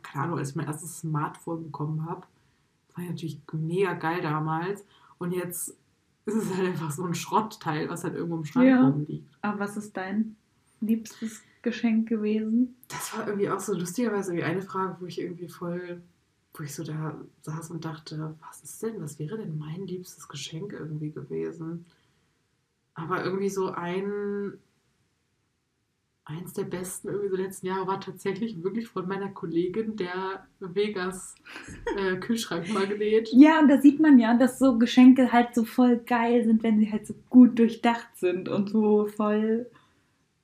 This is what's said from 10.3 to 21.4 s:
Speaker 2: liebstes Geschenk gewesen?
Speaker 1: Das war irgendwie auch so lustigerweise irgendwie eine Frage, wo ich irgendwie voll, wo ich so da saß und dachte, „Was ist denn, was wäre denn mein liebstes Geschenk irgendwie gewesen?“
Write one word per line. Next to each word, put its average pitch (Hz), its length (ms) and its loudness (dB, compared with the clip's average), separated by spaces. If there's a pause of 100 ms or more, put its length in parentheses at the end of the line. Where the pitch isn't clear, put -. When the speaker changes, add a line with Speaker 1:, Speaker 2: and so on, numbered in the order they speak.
Speaker 2:
liebstes 226 600 -4 (220)
Geschenk 226 440 0
gewesen? 220 680 0 (120)
Speaker 1:
Das - 300 -10
war 220 100 -8
irgendwie 202 220 -2
auch 196 100 -4
so 202 140 -6
lustigerweise 190 580 -4
irgendwie 170 180 -2
eine 185 120 -2
Frage, 190 380 -6
wo 185 60 -12
ich - 160 -12
irgendwie 175 280 -10
voll, 175 520 -10 (540)
wo 160 80 -12
ich 139 120 -12
so 170 80 -10
da 156 320 -8 (260)
saß 160 300 -12
und 160 140 -10
dachte, 156 500 -10 (120)
„Was - 160 -20
ist - 200 -16
denn, 220 180 -8
was 147 160 -12
wäre 202 200 -8
denn 170 200 -8
mein 160 300 -10
liebstes 180 400 -12
Geschenk 160 460 -12
irgendwie 156 380 -10
gewesen?“ 165 760 -10 (1120)